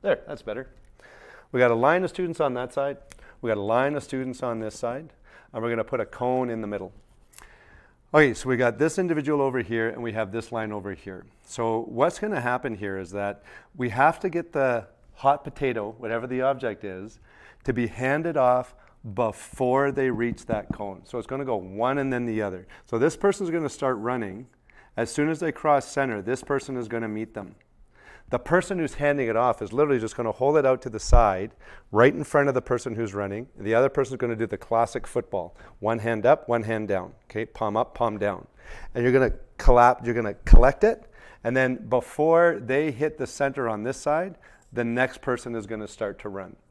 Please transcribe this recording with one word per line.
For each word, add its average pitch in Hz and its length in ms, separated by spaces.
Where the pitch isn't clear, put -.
There, 190 240
that's 151 160
better. 113 240
We 127 80
got 123 120
a 117 40
line 156 280
of 175 80
students 170 280
on 139 140
that 123 200
side. 143 240
We 123 60
got 110 100
a 104 40
line 127 340
of 139 80
students 131 400
on 117 160
this 107 180
side. 131 360
And 113 120
we're 117 80
gonna 113 120
put 123 160
a 107 60
cone 127 460
in 113 100
the 104 60
middle. 98 240
Okay, 147 200
so - 160
we 123 80
got 120 220
this 160 180
individual 151 440
over 131 200
here 113 280
and 120 120
we 117 120
have 107 180
this 110 200
line 110 200
over 101 220
here. 92 320
So 113 460
what's 135 300
gonna 208 220
happen 123 340
here 98 220
is 90 140
that 101 320
we 123 140
have 135 300
to 190 100
get 170 220
the 127 360
hot 143 300
potato, 113 540
whatever 117 280
the 127 160
object 127 420
is, 95 360
to 131 80
be 120 120
handed 147 520
off 127 360
before 127 800
they 131 180
reach 117 360
that 104 280
cone. 98 300
So - 160
it's - 80
gonna 135 180
go 120 120
one 107 420
and 135 120
then 120 140
the 110 160
other. 95 240
So 117 120
this 151 180
person's 190 360
gonna 160 180
start 131 280
running. 110 500
As 113 140
soon 151 180
as 156 100
they 165 120
cross 143 340
center, 127 360
this 120 220
person 135 340
is 120 100
gonna 113 220
meet 110 260
them. 98 180
The 123 100
person 180 380
who's 156 160
handing 143 340
it 110 80
off 120 260
is 101 120
literally 139 260
just 110 160
gonna 113 160
hold 139 240
it 143 100
out 131 180
to 131 60
the 107 100
side, 107 560
right 117 220
in 151 100
front 143 240
of 135 60
the 123 80
person 120 340
who's 107 200
running. 101 320
The 104 160
other 127 160
person's 131 300
gonna 120 160
do 110 100
the 101 120
classic 117 500
football. 92 500
One 113 200
hand 110 280
up, 156 200
one 117 160
hand 110 240
down. 92 260
Okay, 110 200
palm 107 300
up, 120 200
palm 107 240
down. 98 280
And 120 100
you're 123 80
gonna 127 220
collapse, 123 480
you're 117 100
gonna 107 200
collect - 380
it, - 280
and 123 140
then 127 320
before 160 720
they 139 300
hit 147 260
the 131 100
center 139 400
on 107 160
this 131 140
side, 165 400
the 120 120
next 120 400
person 120 320
is 107 100
gonna 107 220
start - 320
to 110 100
run. 95 260